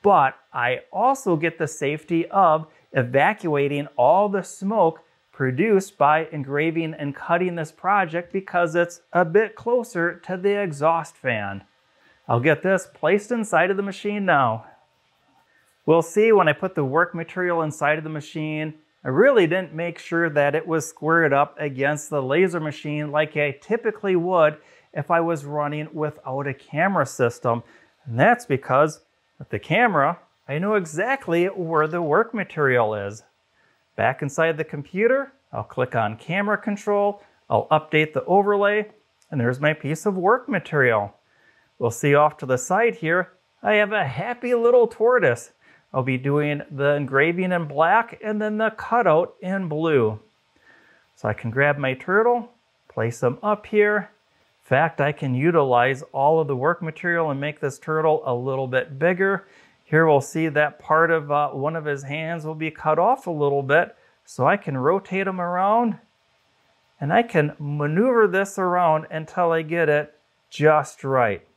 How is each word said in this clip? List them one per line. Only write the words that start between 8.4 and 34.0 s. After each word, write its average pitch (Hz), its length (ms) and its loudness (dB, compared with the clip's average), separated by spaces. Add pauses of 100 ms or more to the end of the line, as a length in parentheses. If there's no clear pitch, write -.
it's 175 260 0 (120)
a 180 120 4
bit 190 300 2
closer 220 720 -4
to 185 100 -6
the 202 240 -2
exhaust 160 560 -2
fan. 101 480 -6 (640)
I'll 120 120 2
get 147 220 2
this 185 300 0
placed 202 400 0
inside 190 380 0
of 190 80 -2
the 202 40 -4
machine 202 440 -6
now. 127 400 2 (1200)
We'll 160 160 4
see 214 300 2
when 185 160 6
I 147 40 2
put 185 220 -6
the 151 100 -2
work 160 300 0
material 170 480 -4
inside 151 340 0
of 156 80 -10
the 156 60 -10
machine, 156 640 -8 (300)
I 139 60 -4
really 208 360 6
didn't 170 260 -4
make 170 280 -8
sure 170 280 -2
that 143 280 2
it 160 100 -4
was 160 200 -2
squared 160 460 2
up 143 260 2
against 143 520 -4
the 147 100 -2
laser 170 380 0
machine 151 540 -6
like 151 240 -2
I 147 160 0
typically 208 640 -4
would 165 420 2 (340)
if - 180 -8
I 170 100 4
was 165 240 -2
running 147 500 -6
without 143 540 -6
a 139 40 -6
camera 160 540 -2
system. 120 560 0 (420)
And 117 140 -6
that's 226 260 4
because 143 560 0 (380)
with 135 120 -18
the 104 100 -6
camera, 175 580 0 (300)
I 139 100 -6
know 202 160 -2
exactly 180 720 -2
where 165 400 0
the 175 160 -4
work 180 320 2
material 131 600 0
is. 101 260 -8 (760)
Back 117 240 0